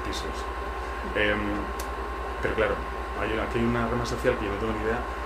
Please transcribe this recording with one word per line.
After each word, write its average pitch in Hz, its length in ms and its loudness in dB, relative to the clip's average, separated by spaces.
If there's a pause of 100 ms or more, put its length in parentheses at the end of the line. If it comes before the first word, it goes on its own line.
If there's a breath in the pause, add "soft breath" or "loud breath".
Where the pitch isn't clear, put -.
pisos. - 280 -4 (840)
Em, 104 240 4 (1040)
pero - 120 2
claro, 104 200 4 (460)
hay, 110 180 0
aquí 104 200 0
hay 117 60 4
una 117 220 4
rama 120 200 0
social 123 320 4
que 107 80 0
yo 98 60 0
no 101 60 -2
tengo 110 140 0
ni 107 120 0
idea, 113 140 2 (280)